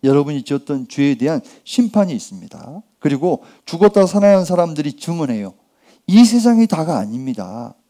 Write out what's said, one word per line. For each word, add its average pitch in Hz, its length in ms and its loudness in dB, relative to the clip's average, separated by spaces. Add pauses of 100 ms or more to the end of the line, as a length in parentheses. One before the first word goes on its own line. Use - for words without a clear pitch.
여러분이 139 380 0
지었던 139 460 -6
죄에 143 280 0
대한 139 240 -2 (240)
심판이 208 500 0
있습니다. - 680 -14 (160)
그리고 143 460 -2 (220)
죽었다 196 400 2
살아난 202 380 4
사람들이 165 500 -2
증언해요. 123 600 -6 (520)
"이 208 180 8
세상이 226 420 4
다가 160 320 -2
아닙니다. 110 760 -8 (160)